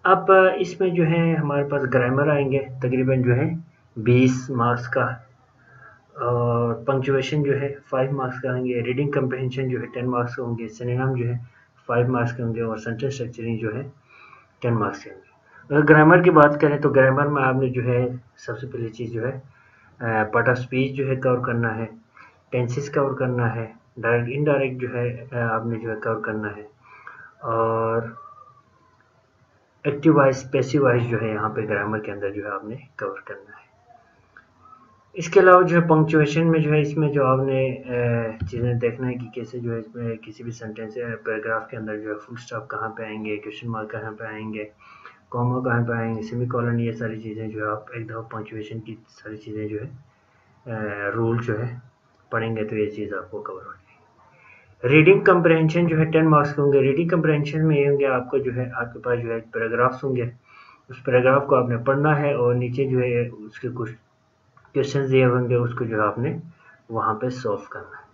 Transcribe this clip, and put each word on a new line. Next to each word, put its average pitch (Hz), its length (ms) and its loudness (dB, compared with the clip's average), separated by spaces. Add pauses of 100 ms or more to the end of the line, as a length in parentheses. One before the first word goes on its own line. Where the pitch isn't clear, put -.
अब, 190 260 4
अ, 185 240 8
इसमें 180 400 -2
जो 170 100 4
है 165 320 2
हमारे 143 280 0
पास 143 180 -2
grammar 131 460 2
आएंगे 139 300 2
तकरीबन 131 640 0
जो 123 120 4
है 165 300 -2 (340)
बीस 127 520 4
marks 120 380 0
का, 123 380 -2 (960)
और 120 520 0
punctuation 135 680 0
जो 139 100 2
है 135 220 -2
five 135 380 -2
marks 127 280 -4
का 127 120 -4
आएंगे, 123 280 -2
Reading 127 320 -2
comprehension 127 560 -2
जो 123 100 -4
है 107 80 -6
टेन 123 200 -6
marks 120 280 -2
का 131 80 -8
होंगे, 117 260 -6
Synonym 127 480 -4
जो 120 80 -2
है 120 240 -6 (400)
five 123 200 2
marks 127 240 0
के 127 100 -8
होंगे 113 180 -4
और 113 180 -4
सेंटेंस 123 360 -6
structuring 117 440 -6
जो 110 120 -4
है 127 220 -8 (720)
ten 117 120 2
marks 104 300 -2
के - 60 -16
होंगे। - 640 -12
अगर 147 100 6
grammar 156 380 8
की 175 80 8
बात 147 300 8
करें 143 200 4
तो 143 100 2
grammar 135 380 4
में 143 140 0
आपने 131 260 0
जो 120 140 -4
है 123 400 -2 (140)
सबसे 123 300 -10
पहली 117 220 -8
चीज़ 110 240 -10
जो 113 140 -6
है, 131 60 -4
अ, 131 100 -12 (600)
पार्ट 110 440 0
of 123 80 4
स्पीच 131 400 -2
जो 135 120 -2
है 131 100 -2
cover 123 300 0
करना 117 220 -2
है, 110 380 -8 (460)
Tenses 123 360 -4
cover 135 260 0
करना 123 320 0
है, 110 280 -6 (240)
Direct 117 300 0
indirect 135 520 0
जो 120 80 -4
है, 120 400 -6
अ, 131 60 -14
आपने 117 440 -2
जो 113 120 -8
है 110 60 -6
कवर 110 240 -4
करना 107 280 -6
है, 104 220 -12 (720)
और 113 760 -2 (1700)
एक्टिव 147 300 4
वॉइस, 135 260 4
पैसिव 139 400 0
वॉइस 120 200 4
जो 117 160 -2
है 110 120 -2
यहाँ 107 200 -2
पे 110 120 -4
grammar 104 360 -2
के 104 140 -8
अंदर 101 180 -6
जो 101 140 -10
है 104 100 -8
आपने 107 340 -12 (100)
कवर 98 100 -6
करना 98 480 -14
है। - 80 -20 (1500)
इसके 175 240 4
अलावा 185 220 10
जो 170 180 4
है 165 80 0
punctuation 156 560 4
में 160 180 4
जो 147 80 0
है 151 100 4
इसमें 147 320 0
जो 139 120 2
आपने, 131 460 2
अ, 120 680 -2 (120)
चीज़ें 120 280 -2
देखना 123 280 -2
है 123 80 -2
कि 120 200 -10
कैसे 123 240 -10
जो 117 140 -6
है 113 60 -6
इसमें 113 400 -8
किसी 110 260 -18
भी 117 60 -8
सेंटेंस 110 460 -12
या 120 100 -6
पैराग्राफ 110 640 -6
के 120 60 -10
अंदर 107 200 -8
जो 107 120 -10
है 107 60 -6
फुल 120 220 -14
stop 113 300 -12
कहाँ 110 240 -8
पे 110 140 -12
आएंगे, 107 320 -8
question 107 320 -12
mark 110 220 -8
कहाँ 110 220 -10
पे 110 140 -14
आएंगे, 107 440 -10 (600)
comma 123 300 0
कहाँ 120 240 0
पे 117 80 -2
आएंगे, 113 300 -4
semicolon, 120 580 -2
ये 117 120 -2
सारी 110 280 -8
चीज़ें 110 300 -10
जो 107 140 -6
है 107 80 -2
आप 107 140 -8 (100)
एक 113 100 -10
दफ़ा 113 140 -10
पंक्चुएशन 110 600 -12
की 107 180 -16 (100)
सारी 107 280 -16
चीज़ें 107 320 -10
जो 107 100 -6
है, - 80 -8
अ, - 60 -14 (1200)
rule 113 240 0
जो 117 160 -4
है - 420 -8 (360)
पढ़ेंगे 113 320 -4
तो 110 120 -6
ये 104 100 0
चीज़ 101 280 -8
आपको 95 260 -10
कवर 95 140 -12
हो 92 60 -14
जाएगी। - 220 -18 (1040)
Reading 156 420 8
comprehension 165 600 4
जो 160 100 0
है 160 80 4
ten 160 240 4
marks 147 240 4
के 147 100 -2
होंगे। 139 180 4
Reading 147 300 2
comprehension 156 500 0
में 156 160 4
ये 143 120 4
होंगे 139 160 2
आपको 131 340 0
जो 123 140 -2
है, 123 180 -4
आपके 120 280 -8
पास 120 200 -2
जो 117 140 -6
है 113 80 -4
paragraphs 120 640 -2
होंगे, 120 280 -2 (580)
उस - 120 -18
paragraph 131 440 4
को 143 80 4
आपने 120 220 2
पढ़ना 143 380 2
है 143 220 0
और 123 180 2
नीचे 123 300 -2
जो 127 160 0
है 120 280 0
उसके 110 400 -12
कुछ 117 220 -8 (840)
questions 135 380 0
दिए 131 140 6
होंगे, 123 300 2
उसको 120 300 -2
जो 110 120 -4
है 107 120 2
आपने 156 340 -4 (480)
वहाँ 110 240 -2
पे 127 160 -4
solve 104 320 -6 (100)
करना - 240 -16
है। - 60 -20 (120)